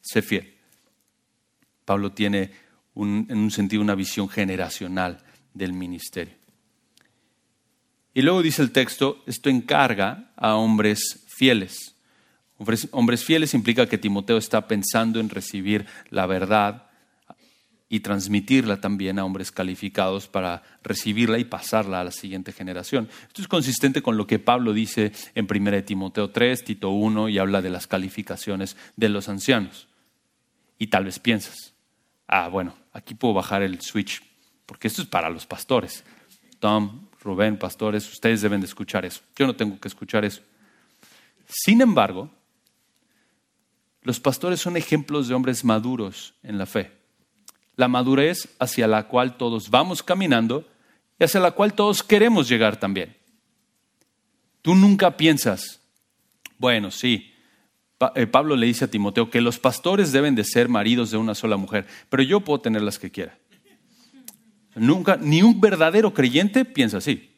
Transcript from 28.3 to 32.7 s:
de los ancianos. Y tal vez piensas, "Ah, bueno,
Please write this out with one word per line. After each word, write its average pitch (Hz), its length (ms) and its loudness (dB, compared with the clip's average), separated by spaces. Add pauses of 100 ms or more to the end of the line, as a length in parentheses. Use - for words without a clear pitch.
de 110 140 0
los 101 200 -4
ancianos. 98 600 -4 (920)
Y 110 80 -6
tal 98 180 0
vez 92 140 -10
piensas, - 560 -4 (520)
"Ah, 90 220 0
bueno, 90 260 -6 (180)